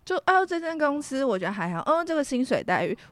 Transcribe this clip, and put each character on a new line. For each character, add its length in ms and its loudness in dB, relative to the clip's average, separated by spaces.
就 120 -4
：“哦， 180 6
这 160 -2
间 200 -4
公 200 2
司 240 -4
我 140 2
觉 80 -4
得 60 -2
还 240 -4
好， 100 -4
哦， 180 2
这 120 -4
个 80 2
薪 200 -2
水 200 0
待 240 0
遇 100 -4